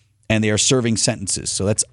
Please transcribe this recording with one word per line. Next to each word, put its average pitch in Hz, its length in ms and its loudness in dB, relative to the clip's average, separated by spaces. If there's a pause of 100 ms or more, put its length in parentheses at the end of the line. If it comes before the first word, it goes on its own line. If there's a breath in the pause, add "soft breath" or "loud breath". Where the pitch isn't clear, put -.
(300 soft breath)
and 110 140 2
they 107 80 2
are 104 80 2
serving 117 380 2
sentences. - 540 -4
So 95 140 -4
that's 104 280 0